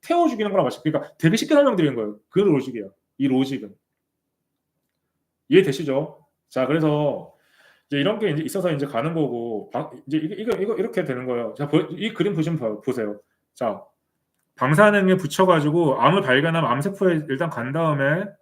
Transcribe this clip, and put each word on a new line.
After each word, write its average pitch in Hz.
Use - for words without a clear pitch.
태워 339
죽이는 214
거랑 190
마찬가지. 127
그러니까 -
되게 165
쉽게 -
설명드리는 208
거예요. 107
그 175
로직이에요. 131
이 139
로직은. 127
이해되시죠? 151
자, 131
그래서 147
이제 143
이런 202
게 208
이제 151
있어서 180
이제 143
가는 143
거고, 120
방-, 127
이제 147
이게, 160
이거, 220
이거 190
이렇게 185
되는 127
거예요. 117
자, 147
보-, 151
이 202
그림 196
보시면 156
봐-, 110
보세요. 110
자, -
방사능에 190
붙여가지고 160
암을 170
발견하면 151
암세포에 160
일단 147
간 123
다음에 156